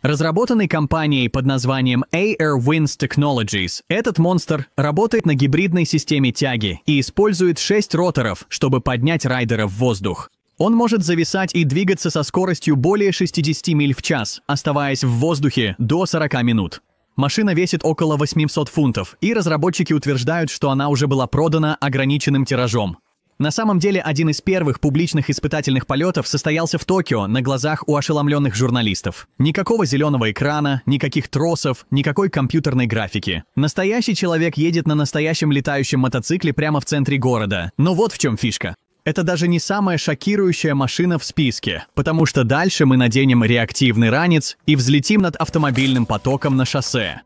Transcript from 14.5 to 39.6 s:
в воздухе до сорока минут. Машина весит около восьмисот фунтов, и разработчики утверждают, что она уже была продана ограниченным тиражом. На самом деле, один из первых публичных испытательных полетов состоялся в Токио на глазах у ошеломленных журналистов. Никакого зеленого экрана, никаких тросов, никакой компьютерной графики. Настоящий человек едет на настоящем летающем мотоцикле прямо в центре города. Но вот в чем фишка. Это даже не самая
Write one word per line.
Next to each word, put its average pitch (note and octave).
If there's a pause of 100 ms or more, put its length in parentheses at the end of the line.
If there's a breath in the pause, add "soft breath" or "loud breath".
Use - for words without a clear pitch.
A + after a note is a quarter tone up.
в C3
воздухе C3
до D3+
сорока D3+
минут. A2 (340)
Машина F3
весит E3+
около D#3
восьмисот D3+
фунтов, B2
и G#3+
разработчики E3+
утверждают, D3
что -
она C#3
уже C#3+
была C3
продана D#3
ограниченным C3+
тиражом. A#2 (400)
На D3
самом G#3
деле, F#3+
один D#3
из D3
первых E3+
публичных D3+
испытательных C#3
полетов D3+
состоялся D#3
в -
Токио D3+
на A2+
глазах C#3
у D3
ошеломленных C#3+
журналистов. A2+ (120)
Никакого F3+
зеленого C3+
экрана, C#3+
никаких C3+
тросов, D3+
никакой D3
компьютерной C3
графики. G2+ (120)
Настоящий G3
человек E3
едет E3
на D3+
настоящем D3+
летающем C#3
мотоцикле C3+
прямо D3+
в C3
центре C#3
города. G#2
Но E3+
вот G#3+
в -
чем A2+
фишка. G2+ (300)
Это D#3
даже F3
не F3
самая G3